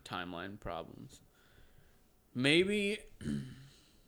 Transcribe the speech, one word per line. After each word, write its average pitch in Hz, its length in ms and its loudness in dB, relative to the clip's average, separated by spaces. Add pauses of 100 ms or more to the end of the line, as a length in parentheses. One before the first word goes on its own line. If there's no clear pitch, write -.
timeline 90 520 -6
problems. - 640 -10 (1160)
Maybe, 190 640 4 (100)
<clears throat> - 120 -16 (840)